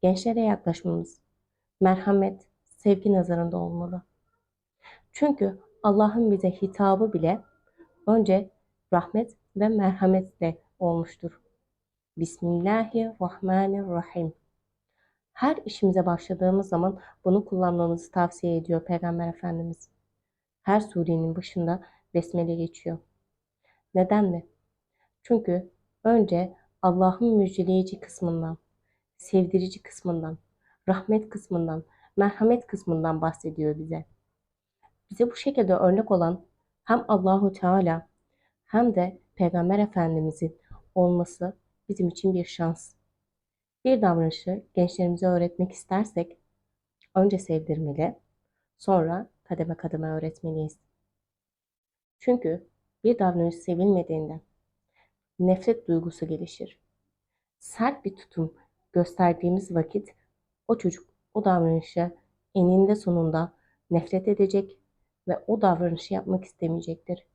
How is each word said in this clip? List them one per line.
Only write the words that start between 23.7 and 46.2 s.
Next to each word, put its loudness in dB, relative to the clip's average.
Neden 4
mi? -4
Çünkü 0
önce 2
Allah'ın 4
müjdeleyici 0
kısmından, -6
sevdirici 0
kısmından, -8
rahmet 0
kısmından, -4
merhamet 2
kısmından -2
bahsediyor -4
bize. -10
Bize 0
bu -14
şekilde 0
örnek 2
olan 0
hem 0
Allahu 2
Teala 0
hem 2
de -2
Peygamber 2
Efendimizin -2
olması 0
bizim -2
için -2
bir -2
şans. -6
Bir 4
davranışı 0
gençlerimize 0
öğretmek 0
istersek -4